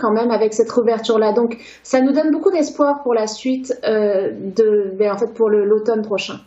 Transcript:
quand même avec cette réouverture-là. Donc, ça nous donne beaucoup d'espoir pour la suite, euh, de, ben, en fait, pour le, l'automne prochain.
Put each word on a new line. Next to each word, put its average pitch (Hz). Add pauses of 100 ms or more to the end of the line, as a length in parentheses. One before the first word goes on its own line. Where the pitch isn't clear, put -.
quand 226
même 233
avec 214
cette 220
réouverture-là. 226
Donc, 233 (260)
ça 262
nous 269
donne 311
beaucoup 330
d'espoir 285
pour 240
la 220
suite, 262 (120)
euh, 208
de, 196
ben, 208
en 196
fait, 233
pour 226
le, 208
l'automne 214
prochain. 202